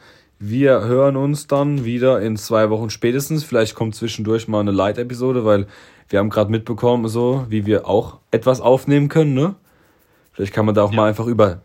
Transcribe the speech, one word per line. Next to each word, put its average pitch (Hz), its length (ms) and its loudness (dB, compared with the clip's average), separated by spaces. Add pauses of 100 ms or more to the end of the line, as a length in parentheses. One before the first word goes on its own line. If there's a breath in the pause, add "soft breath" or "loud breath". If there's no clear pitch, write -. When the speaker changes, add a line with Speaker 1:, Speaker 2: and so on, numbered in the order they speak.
(380 soft breath)
Speaker 1:
Wir 120 440 2
hören 131 340 2
uns 143 320 -4
dann 143 380 0
wieder 120 360 2
in 110 140 -2
zwei 107 340 0
Wochen 110 200 -2
spätestens. 139 560 -4
Vielleicht 113 280 0
kommt 113 220 -6
zwischendurch 110 540 -4
mal 107 100 -2
eine 101 120 -2
Light-Episode, 120 720 -2
weil 101 220 2 (420 loud breath)
wir 98 100 0
haben 104 100 0
grad 104 200 0
mitbekommen, 117 580 -2
so, 123 420 -2
wie 107 160 -4
wir 104 220 0
auch 101 320 -2 (120)
etwas 131 300 2
aufnehmen 143 480 2
können, 151 240 2
ne? 156 220 0 (760 soft breath)
Vielleicht 98 200 -6
kann 107 120 0
man 107 100 0
da 104 80 4
auch 101 80 0
Speaker 2:
Ja. 110 60 -2
Speaker 1:
mal 107 120 4
einfach 110 160 -4
über 107 400 2